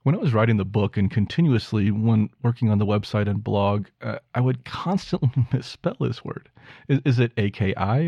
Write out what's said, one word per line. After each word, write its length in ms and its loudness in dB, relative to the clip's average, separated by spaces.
When 140 0
I 20 -2
was 160 0
writing 240 4
the 80 0
book 320 -2
and 120 2
continuously 800 0
when 400 2
working 280 0
on 80 4
the 80 2
website 440 0
and 120 -2
blog, 460 0
uh, 180 -8
I 60 0
would 240 0
constantly 640 -2
<laughs> 60 -8
misspell 480 -4
this 240 -4
word. 240 -12
Is, 160 2
is 140 4
it 180 2
A 140 2
K 240 0
I 320 0